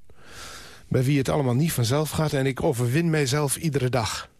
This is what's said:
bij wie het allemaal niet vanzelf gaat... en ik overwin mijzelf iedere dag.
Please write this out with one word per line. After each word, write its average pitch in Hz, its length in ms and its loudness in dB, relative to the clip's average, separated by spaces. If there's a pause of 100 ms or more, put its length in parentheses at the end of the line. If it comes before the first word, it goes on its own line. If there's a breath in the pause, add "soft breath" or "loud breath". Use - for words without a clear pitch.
(880 loud breath)
bij 127 160 2
wie 143 140 2
het 131 120 0
allemaal 131 260 2
niet 165 180 2
vanzelf 139 360 0
gaat... 151 240 0
en 135 120 2
ik 135 180 -2
overwin 135 460 2
mijzelf 147 480 2
iedere 131 320 0
dag. 120 400 -2 (100)